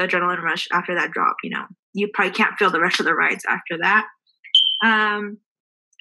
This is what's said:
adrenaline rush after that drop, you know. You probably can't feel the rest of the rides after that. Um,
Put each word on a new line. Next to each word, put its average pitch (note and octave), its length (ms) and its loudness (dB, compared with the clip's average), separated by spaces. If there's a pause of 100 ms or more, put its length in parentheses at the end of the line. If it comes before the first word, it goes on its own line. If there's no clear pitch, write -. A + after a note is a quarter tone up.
adrenaline F3+ 340 0
rush D#3+ 300 -4
after F3 240 -2
that D#3 160 -2
drop, - 320 0
you - 60 -10
know. - 160 -8 (280)
You G3+ 200 -2
probably F#3 200 0
can't - 240 0
feel F#3+ 140 4
the E3 80 0
rest F3+ 200 2
of - 60 -4
the D#3+ 100 2
rides D#3+ 340 0
after E3+ 320 -4
that. G#3 240 2 (800)
Um, G#3 540 0 (640)